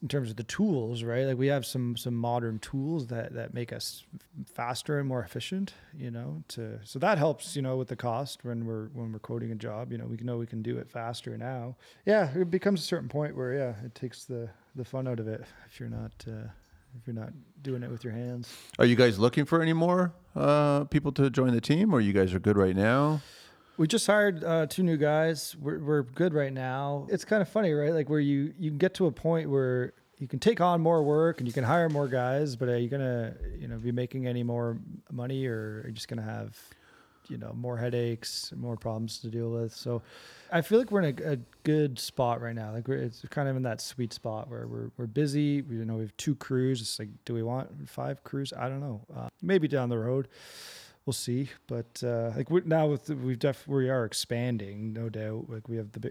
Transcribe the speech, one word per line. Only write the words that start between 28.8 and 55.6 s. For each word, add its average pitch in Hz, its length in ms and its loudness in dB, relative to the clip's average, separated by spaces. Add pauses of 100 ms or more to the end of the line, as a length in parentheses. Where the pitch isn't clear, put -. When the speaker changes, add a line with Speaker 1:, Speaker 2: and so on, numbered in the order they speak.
Speaker 1:
to 190 100 2
a 156 80 4
point 160 380 0
where 127 420 2 (240)
you 139 100 -8
can 131 120 -4
take 175 240 4
on 175 180 6
more 160 220 6
work 156 380 4
and 123 60 -2
you 117 60 -2
can 135 100 0
hire 165 280 4
more 143 180 0
guys, 131 480 0
but 123 140 0
are 120 80 2
you 120 100 0
gonna, 123 460 -2 (240)
you 139 100 -10
know, 117 80 -8
be 117 160 -4
making 127 340 -4
any 123 160 -2
more 120 360 -2 (340)
money, 131 340 -4
or 110 380 -6
are 123 40 -10
you 117 40 -8
just 110 160 -12
gonna 117 140 -6
have, 110 340 -8 (720)
you - 80 -10
know, 110 180 -10
more 120 220 -6
headaches, 120 800 -2
more 120 220 -6
problems 110 400 -6
to 120 100 -10
deal 117 220 -4
with? 117 240 -4
So 120 260 -4 (500)
I 170 120 4
feel 208 160 6
like 240 120 2
we're 202 120 4
in 143 200 2
a, 156 100 0
a 139 40 2 (260)
good 151 360 2
spot 120 420 0
right 117 140 -6
now. 107 180 -6
Like, 113 160 -4
we're, 135 80 0
it's 127 320 -4
kind 143 180 -2
of 135 100 0
in 131 80 -2
that 113 180 -4
sweet - 320 -6
spot 107 340 -8
where 117 180 -10
we're, 117 300 -8
we're 123 100 -6
busy. 143 540 2
We, 127 160 -6
you 113 80 -4
know, 113 120 -4
we 110 80 -4
have 104 120 -10
two - 200 0
crews. 127 440 0
It's - 180 -6
like, 107 120 -8 (160)
do 123 80 -4
we 117 80 -2
want 131 480 -6
five 135 340 -6
crews? 139 340 -6
I 120 120 -2
don't 135 100 -6
know. 123 220 -8 (120)
Uh, 120 140 -8 (140)
maybe 175 260 4
down 127 220 0
the 120 80 0
road. 127 300 0 (760)
We'll 139 80 0
see. 127 380 -2 (180)
But, 117 340 -8
uh, 117 340 0
like, 135 140 -2
we, 180 140 4
now 160 240 4
with 143 180 0
the, 151 80 -4
we've 127 240 -2
def-, 139 300 0
we 135 200 2
are 127 160 2
expanding, 110 880 -4
no 113 160 -6
doubt. 110 400 -6
Like, 110 200 -12